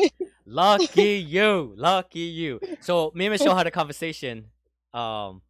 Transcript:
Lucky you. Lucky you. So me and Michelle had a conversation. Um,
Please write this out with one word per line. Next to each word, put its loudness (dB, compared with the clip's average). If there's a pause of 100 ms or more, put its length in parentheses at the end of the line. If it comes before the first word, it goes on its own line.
(460)
Lucky 4
you. 0
Lucky 0
you. -6 (200)
So 0
me -4
and 0
Michelle 4
had 0
a -4
conversation. -8 (480)
Um, -8